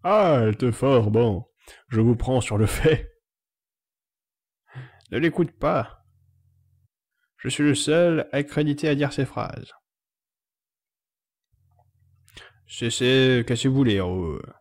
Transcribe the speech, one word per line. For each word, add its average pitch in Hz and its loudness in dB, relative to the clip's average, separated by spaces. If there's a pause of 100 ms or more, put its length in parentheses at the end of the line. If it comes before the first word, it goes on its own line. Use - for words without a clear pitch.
Ah, 180 4
elle 107 2
te 123 0
fort, 117 2
bon. 113 0 (400)
Je 113 0
vous 113 4
prends 127 -2
sur 107 -4
le 107 4
fait. - 0 (2000)
Ne 101 -4
l'écoute 160 -2
pas. 147 -4 (1400)
Je 120 -6
suis 147 -2
le 147 2
seul 160 0
accrédité 147 -2
à 147 0
dire 139 -2
ces 135 -4
phrases. - -12 (3000)
Cessez, 127 0
cassez-vous 131 0
les 113 2
héros. 90 -4 (220)